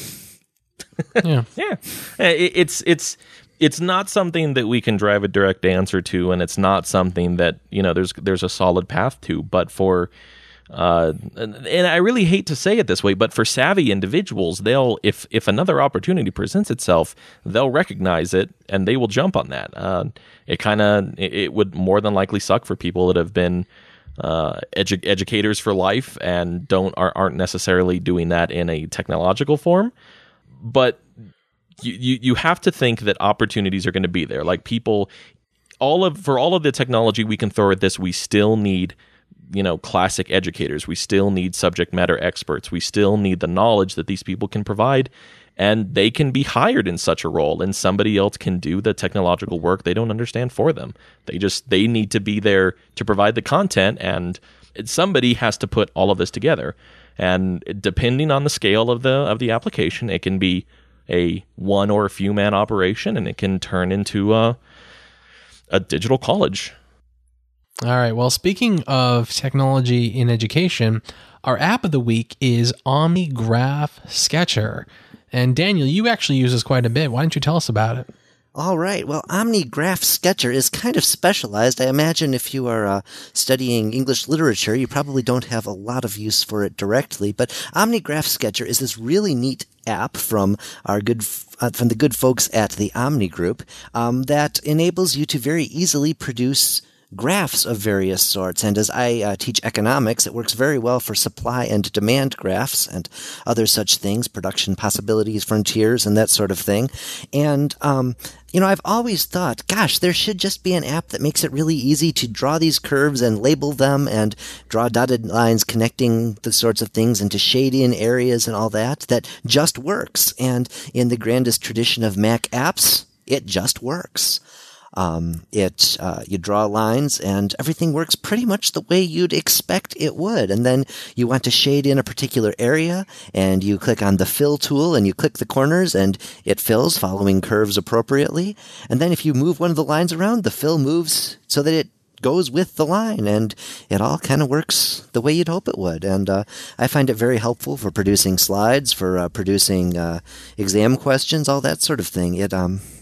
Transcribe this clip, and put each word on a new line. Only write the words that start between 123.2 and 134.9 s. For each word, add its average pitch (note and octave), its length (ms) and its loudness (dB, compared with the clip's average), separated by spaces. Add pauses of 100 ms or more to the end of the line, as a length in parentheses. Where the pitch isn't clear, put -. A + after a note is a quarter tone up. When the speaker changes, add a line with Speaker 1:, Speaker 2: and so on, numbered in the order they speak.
Speaker 3:
it C3+ 200 -2
just G2+ 360 -2
works. - 600 -4 (560)
Um, E2 560 -2
it, G2 460 2
uh, F2 280 -6
you F#2+ 100 -4
draw G#2 280 0
lines A2 540 0
and G2 400 -2
everything D#3+ 340 -2
works D#3+ 220 -2
pretty A#3+ 300 -4
much G3+ 260 -2
the - 100 -6
way F3+ 180 2
you'd E3+ 320 0
expect - 640 -2
it D3+ 200 -2
would. D#3 360 0
And A2+ 140 0
then B2+ 200 2 (300)
you A#2+ 120 0
want B2+ 160 0
to B2 80 -2
shade C#3 340 2
in C#3 140 2
a - 40 2
particular A2 540 -2
area D#3+ 480 0 (280)
and F#2+ 300 2
you G2+ 140 0
click A2 240 0
on G2 160 4
the F#2 80 2
fill D3 320 2
tool D3 380 2